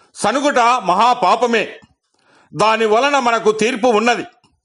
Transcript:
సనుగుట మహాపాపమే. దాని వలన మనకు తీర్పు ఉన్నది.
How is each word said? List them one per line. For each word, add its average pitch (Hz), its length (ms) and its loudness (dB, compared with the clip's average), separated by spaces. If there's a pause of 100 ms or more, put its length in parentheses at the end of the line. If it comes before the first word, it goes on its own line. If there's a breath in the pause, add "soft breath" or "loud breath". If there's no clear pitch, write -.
(160 soft breath)
సనుగుట 262 440 -2
మహాపాపమే. 226 1200 0 (760 soft breath)
దాని 220 300 0
వలన 262 340 0
మనకు 226 320 0
తీర్పు 233 360 -2
ఉన్నది. 220 360 0 (420)